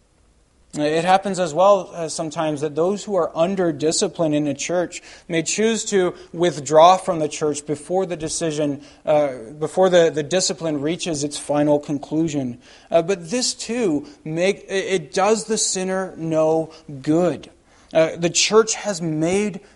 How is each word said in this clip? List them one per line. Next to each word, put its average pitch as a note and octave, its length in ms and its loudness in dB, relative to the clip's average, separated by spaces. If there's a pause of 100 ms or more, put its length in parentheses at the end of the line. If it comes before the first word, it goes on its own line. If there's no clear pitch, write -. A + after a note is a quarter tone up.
(760)
It D3+ 280 0
happens F#3 380 2
as D#3+ 140 -2
well, F#3 400 4
uh, E3 160 -6
sometimes D#3 500 -4
that D3+ 140 -4
those F3+ 280 0
who G3+ 140 -4
are E3 180 0
under F3 380 0
discipline D#3 640 -2
in D3+ 120 0
a C#3 80 -2
church E3+ 480 -4 (240)
may E3 160 -2
choose G#3+ 440 0
to F3+ 280 0 (200)
withdraw D#3+ 640 6
from F3 220 -2
the D3+ 80 0
church D3 360 -4
before F3+ 400 -4
the E3+ 140 -6
decision, D3+ 640 -4 (240)
uh, D3 260 2 (260)
before F#3 300 2
the, E3+ 220 6
the D3 120 -2
discipline D#3+ 600 -2
reaches D#3 420 -4
its D3 140 -6
final D3 420 2
conclusion. D3 800 -4 (300)
Uh, E3+ 100 4
but E3+ 300 -4
this A#3+ 240 -2
too F#3+ 520 -2 (180)
make, F3 340 -2 (100)
it, F#3+ 160 -4
it E3+ 300 -4
does G#3 320 2
the G#3+ 120 -2
sinner F#3+ 600 -4
no D#3+ 520 0 (300)
good. D#3 500 0 (420)
Uh, D#3+ 240 2
the E3+ 140 0
church A3 440 2
has G3+ 260 -6
made E3+ 600 -2 (160)